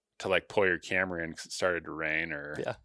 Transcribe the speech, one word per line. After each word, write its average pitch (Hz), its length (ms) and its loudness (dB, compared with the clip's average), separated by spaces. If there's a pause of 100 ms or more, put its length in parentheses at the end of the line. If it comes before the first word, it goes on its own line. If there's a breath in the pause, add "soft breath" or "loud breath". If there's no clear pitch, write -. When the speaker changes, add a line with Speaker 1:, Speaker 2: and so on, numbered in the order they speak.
(200)
Speaker 1:
to, 110 80 -2
like, 90 200 2
pull 101 180 4
your 87 120 4
camera 92 460 0
in 82 100 -6
'cause - 120 -12
it - 60 -14
started 87 320 0
to 80 80 -10
rain, 78 400 -2
or 147 340 -6
Speaker 2:
Yeah. - 180 -4